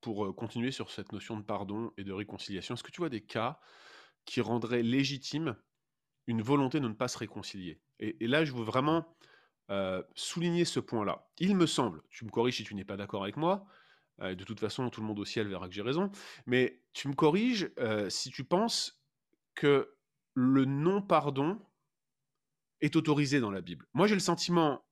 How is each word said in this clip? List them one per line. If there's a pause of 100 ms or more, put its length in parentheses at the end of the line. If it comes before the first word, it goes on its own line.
pour,
euh,
continuer
sur
cette
notion
de
pardon
et
de
réconciliation,
est-ce
que
tu
vois
des
cas (680)
qui
rendraient
légitime (720)
une
volonté
de
ne
pas
se
réconcilier ? (200)
Et,
et
là,
je
veux
vraiment, (560)
euh, (100)
souligner
ce
point-là.
Il
me
semble,
tu
me
corriges
si
tu
n'es
pas
d'accord
avec
moi, (560)
euh,
de
toute
façon,
tout
le
monde
au
ciel
verra
que
j'ai
raison, (340)
mais (120)
tu
me
corriges,
euh,
si
tu
penses (540)
que (380)
le
non-pardon (1200)
est
autorisé
dans
la
Bible.
Moi,
j'ai
le
sentiment,